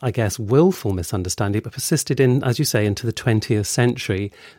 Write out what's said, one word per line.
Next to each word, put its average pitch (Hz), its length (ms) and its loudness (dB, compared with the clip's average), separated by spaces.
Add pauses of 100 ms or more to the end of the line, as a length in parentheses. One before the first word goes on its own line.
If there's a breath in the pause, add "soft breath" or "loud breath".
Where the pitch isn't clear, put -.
I 123 100 -2
guess, 107 260 -2
willful 120 560 2
misunderstanding, 98 680 -2
but 110 120 -12
persisted 139 460 -2
in, 135 240 4
as 123 160 0
you 151 60 2
say, 107 220 0
into 101 180 -2
the 113 80 -2
twentieth 110 540 0
century, 110 640 0 (280 loud breath)